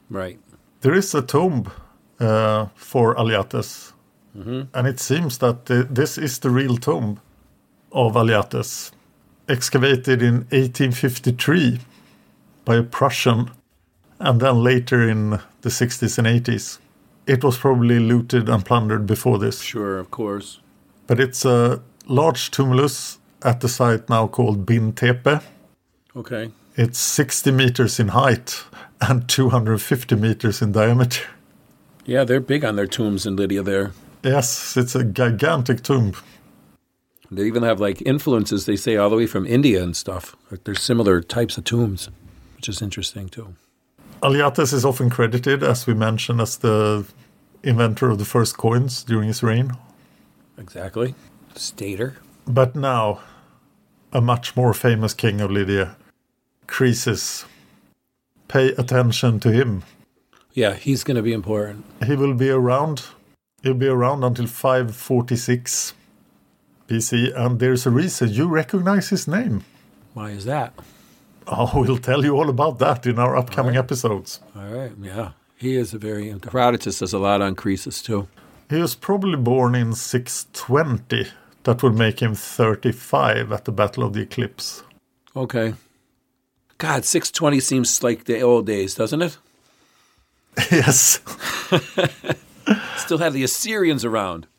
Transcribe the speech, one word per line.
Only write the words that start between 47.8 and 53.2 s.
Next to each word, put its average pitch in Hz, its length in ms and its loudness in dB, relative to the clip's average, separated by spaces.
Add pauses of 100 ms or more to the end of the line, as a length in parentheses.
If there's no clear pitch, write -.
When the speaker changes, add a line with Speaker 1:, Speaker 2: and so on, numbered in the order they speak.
Speaker 2:
of 107 80 2
the 101 80 -4
first 117 320 0
coins 123 460 0
during 110 240 0
his 110 160 -4
reign. 120 300 0 (840)
Speaker 1:
Exactly. 101 560 -8 (420)
Stater. 101 600 -8 (320)
Speaker 2:
But 127 280 2
now, 120 440 -2 (920)